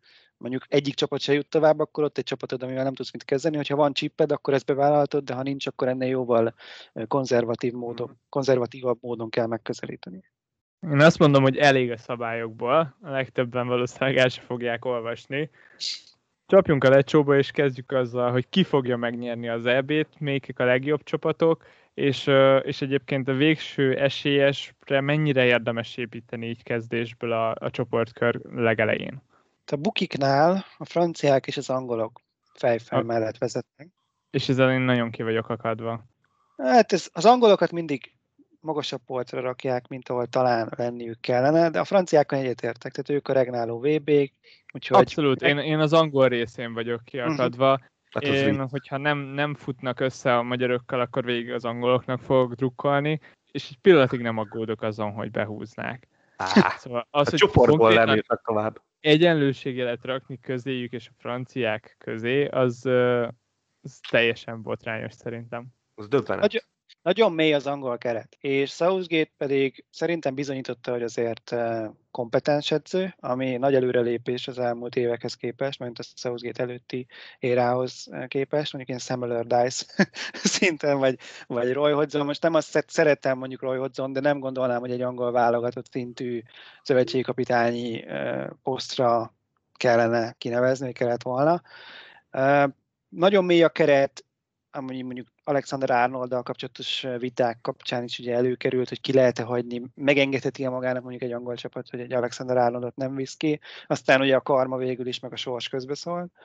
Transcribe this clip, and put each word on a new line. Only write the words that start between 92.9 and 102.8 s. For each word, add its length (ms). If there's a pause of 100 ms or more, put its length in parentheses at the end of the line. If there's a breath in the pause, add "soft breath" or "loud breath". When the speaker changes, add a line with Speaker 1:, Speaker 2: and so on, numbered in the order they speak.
Speaker 1:
nagyon 360
mély 180
a 60
keret, 560 (460)
amúgy 340
mondjuk 280 (120)
Alexander 460
Arnolddal 520
kapcsolatos, 640
eh, 140
viták 420
kapcsán 420
is 160
ugye 160
előkerült, 540
hogy 120
ki 120
lehet-e 300
hagyni, 400 (120)
megengedheti-e 760
magának 340
mondjuk 200
egy 100
angol 240
csapat, 340
hogy 100
egy 120
Alexander 440
Arnoldot 400